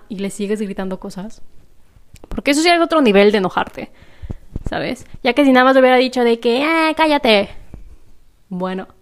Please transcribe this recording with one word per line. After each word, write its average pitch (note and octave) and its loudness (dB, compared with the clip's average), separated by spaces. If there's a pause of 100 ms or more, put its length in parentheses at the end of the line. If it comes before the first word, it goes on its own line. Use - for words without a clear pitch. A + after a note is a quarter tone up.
y G#3 -10
le G3 -8
sigues G#3 -6
gritando F#3+ -8
cosas? G3 -14 (840)
Porque - -4
eso D4 0
ya F4 4
es E4+ 2
otro E4 0
nivel G#3 4
de G#3+ 0
enojarte, - -6 (760)
¿sabes? D#3 -6 (160)
Ya B3 -2
que C#4+ 4
si C4+ 6
nada B3+ 6
más C4 4
le C4 6
hubiera B3+ 6
dicho B3 0
de A#3 2
que, A#3+ 0
"Eh, D#4+ 0
cállate". C#4+ 2 (1000)
Bueno, F#3 -8 (140)